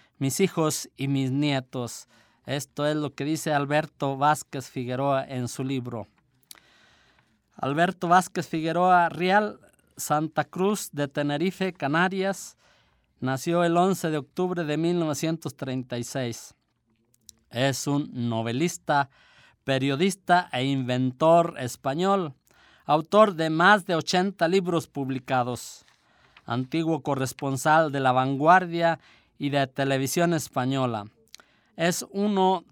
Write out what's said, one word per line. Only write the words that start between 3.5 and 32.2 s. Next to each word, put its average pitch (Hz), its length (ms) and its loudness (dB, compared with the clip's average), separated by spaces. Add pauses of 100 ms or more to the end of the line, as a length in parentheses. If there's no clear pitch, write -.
Alberto 143 640 -2
Vázquez 143 540 -2
Figueroa 135 560 -2
en 127 240 -6
su 135 160 -8
libro. 123 420 -6 (1500)
Alberto 165 520 -2
Vázquez 180 400 2
Figueroa 170 640 2
Rial, 185 500 0 (380)
Santa 156 480 -2
Cruz 196 480 -2
de 143 160 -4
Tenerife, 165 640 -2
Canarias, 185 840 -2 (640)
nació 147 440 0
el 170 120 2
once 180 360 2
de 156 60 -2
octubre 175 460 -4
de 151 140 -2
mil 175 220 0
novecientos 160 560 -4
treinta 127 420 -8
y 120 60 -6
seis. 120 520 -8 (920)
Es 131 380 -2
un 143 220 -2 (200)
novelista, 131 800 -2 (540)
periodista 151 920 0
e 127 100 -2
inventor 135 960 2
español, 156 720 -2 (520)
autor 180 500 4
de 160 140 0
más 175 360 6
de 180 100 0
ochenta 180 520 0
libros 170 400 0
publicados, 131 1000 -4 (600)
antiguo 143 560 -2
corresponsal 151 880 0
de 139 80 -4
La 131 120 2
Vanguardia 165 880 4 (380)
y 143 120 -2
de 135 180 0
Televisión 139 640 0
Española. 127 720 -2 (720)
Es 170 360 -2
uno 190 600 2